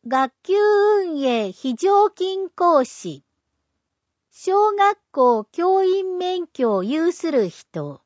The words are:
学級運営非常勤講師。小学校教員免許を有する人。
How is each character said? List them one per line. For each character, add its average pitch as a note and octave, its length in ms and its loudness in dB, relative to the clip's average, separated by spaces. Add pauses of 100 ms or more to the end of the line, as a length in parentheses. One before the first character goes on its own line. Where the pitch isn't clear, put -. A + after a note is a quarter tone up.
学 C4 280 -2 (100)
級 F#4+ 120 0
運 G4+ 640 2
営 A#3 300 -2
非 B3+ 240 -6
常 G4+ 340 2
勤 F#4+ 400 -6
講 E4 340 2
師。 D#3+ 400 -12 (1080)
小 G4+ 420 0
学 G4+ 240 0 (140)
校 A#3+ 340 2
教 F#4+ 380 0
員 F#4 340 -2
免 F4+ 300 -6
許 A#3 280 -2
を F#3 80 -2
有 D#4+ 280 -2
す E4 200 -6
る A3 180 0
人。 D3 560 -12